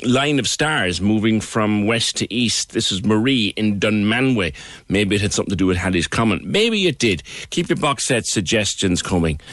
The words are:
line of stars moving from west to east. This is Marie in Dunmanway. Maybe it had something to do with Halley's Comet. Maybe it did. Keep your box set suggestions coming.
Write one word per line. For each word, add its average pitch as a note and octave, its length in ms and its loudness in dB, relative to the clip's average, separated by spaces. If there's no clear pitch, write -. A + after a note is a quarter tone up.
line C3+ 340 2
of A2+ 80 -2
stars A2 540 -2
moving G#2+ 400 2
from G#2+ 440 0
west A2+ 300 0
to - 180 -4
east. A2+ 380 -2
This - 220 -2
is F#2+ 100 -4
Marie A2 440 2
in G#2+ 200 0
Dunmanway. G#2+ 760 2
Maybe G2+ 300 2
it F#2+ 40 2
had G2+ 120 0
something - 160 -2
to G2 80 -2
do F#2 80 2
with F#2 100 4
Halley's F2 320 0
Comet. A2 380 0
Maybe G#3 420 2
it D3 100 -2
did. F#2+ 260 0
Keep E3 180 -2
your E3 80 2
box D3 300 -2
set A#2 200 0
suggestions F#2+ 760 0
coming. E2 400 0